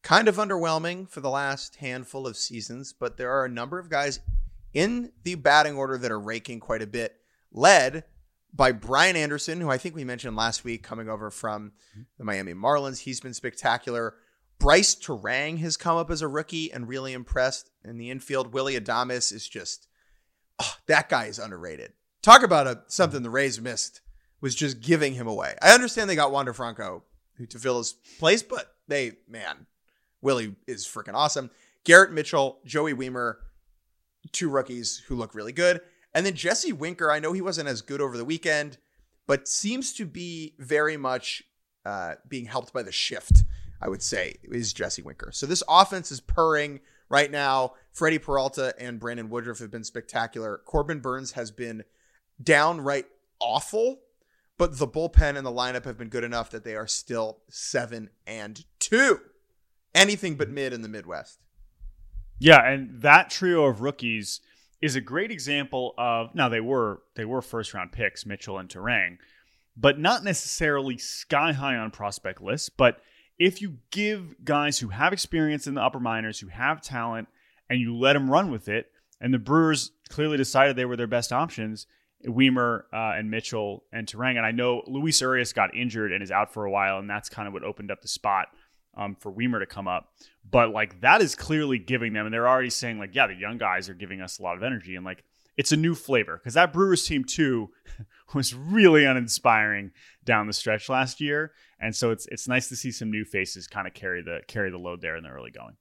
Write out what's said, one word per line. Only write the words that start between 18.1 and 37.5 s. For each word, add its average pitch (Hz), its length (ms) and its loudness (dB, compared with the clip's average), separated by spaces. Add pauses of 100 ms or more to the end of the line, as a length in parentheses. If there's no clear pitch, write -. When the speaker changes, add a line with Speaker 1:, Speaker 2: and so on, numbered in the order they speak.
Speaker 1:
Willy 135 240 -2
Adames 120 540 -2
is 104 160 -12
just, - 400 -12 (720)
oh, - 160 -6 (120)
that 151 200 4
guy 120 200 0
is 104 120 -12
underrated. 85 540 -14 (280)
Talk 247 220 12
about 160 240 4
a, 123 200 -4
something 147 360 0
the 117 60 -8
Rays 127 320 0
missed, - 400 -8 (400)
was 135 140 -4
just 135 260 -4
giving 147 320 2
him 120 140 -8
away. 98 340 -4
I 175 100 12
understand 226 380 6
they 180 60 0
got 147 180 4
Wander 135 200 -2
Franco, 107 500 -10 (320)
who, 123 100 -14
to 113 140 -20
fill 123 180 0
his 117 160 -4 (260)
place, 196 240 4
but - 320 -10 (140)
they, 135 240 -2 (160)
man, 98 360 -12 (560)
Willie 117 340 0 (120)
is 107 180 -8
freaking 104 280 -12
awesome. 139 360 0 (360)
Garrett 180 260 10
Mitchell, 151 540 -2
Joey 147 280 -2
Wiemer, 123 420 -6 (960)
two 170 180 -4
rookies 127 580 -4
who 127 80 -6
look 113 200 -8
really 107 180 -10
good. 175 280 2 (320)
And 170 120 2
then 196 100 0
Jesse 208 380 -2
Winker, 160 380 -2
I 151 80 2
know 156 140 -2
he 190 80 -2
wasn't 165 280 -4